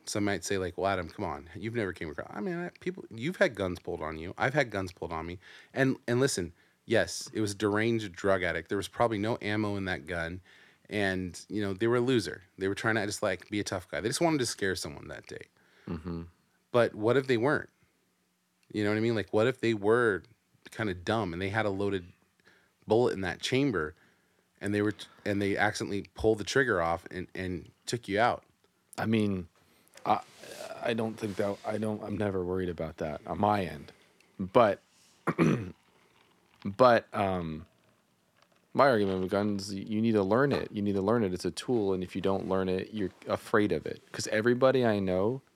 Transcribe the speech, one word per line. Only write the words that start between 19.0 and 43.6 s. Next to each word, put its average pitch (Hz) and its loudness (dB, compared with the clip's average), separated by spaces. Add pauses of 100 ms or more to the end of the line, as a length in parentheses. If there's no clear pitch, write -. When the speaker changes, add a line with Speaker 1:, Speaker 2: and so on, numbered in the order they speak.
Speaker 1:
mean? 117 2
Like, 104 -4
what 110 4
if 127 -2
they 113 2
were 107 2 (480)
kinda 107 -4
dumb 90 -2
and 85 -6
they 98 -2
had 107 0
a 104 0
loaded 98 -2 (840)
bullet 113 4
in 95 -4
that 90 -4
chamber 110 0 (680)
and 101 -2
they 104 4
were 104 2
t-, - -12 (180)
and 101 0
they 101 0
accidentally 101 -2 (100)
pulled 110 2
the 101 -6
trigger 117 2
off 82 -2
and, 90 -10
and 92 -6 (160)
took - -6
you 98 0
out? 113 2 (540)
Speaker 2:
I - -2
mean, 104 0 (560)
I, 107 2 (600)
I 120 0
don't 113 -2
think 104 -6
that, 101 0 (100)
I 107 -4
don't, 107 -2
I'm 104 -4
never 95 0
worried 92 -2
about 80 -6
that 78 -6
on 87 -4
my 104 4
end. 78 -10 (480)
But, 101 4 (460)
<clears throat> - -2 (1300)
but, 113 6
um, 87 -2 (1120)
my 131 6
argument 98 4
with 92 -2
guns, 101 0
y-, 98 -8
you 107 -2
need 113 4
to 104 6
learn 123 4
it. - 0
You 104 -4
need 101 0
to 95 2
learn 113 4
it. 95 0
It's 90 -6
a 90 0
tool, 107 0
and 92 0
if 90 -8
you 98 -2
don't 98 0
learn 95 2
it, 92 -2
you're 104 -4 (180)
afraid 104 2